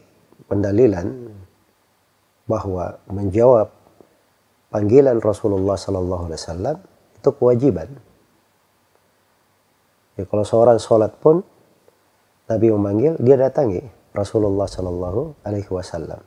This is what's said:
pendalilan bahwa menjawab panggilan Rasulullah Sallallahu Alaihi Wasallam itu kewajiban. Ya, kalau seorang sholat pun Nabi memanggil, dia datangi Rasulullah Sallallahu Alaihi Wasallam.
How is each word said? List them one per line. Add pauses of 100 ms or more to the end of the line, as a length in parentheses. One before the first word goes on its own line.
(440)
pendalilan (1120)
bahwa
menjawab (960)
panggilan
Rasulullah
Sallallahu
Alaihi
Wasallam (400)
itu (120)
kewajiban. (2250)
Ya,
kalau
seorang
sholat
pun (1120)
Nabi
memanggil,
dia
datangi (320)
Rasulullah
Sallallahu
Alaihi
Wasallam.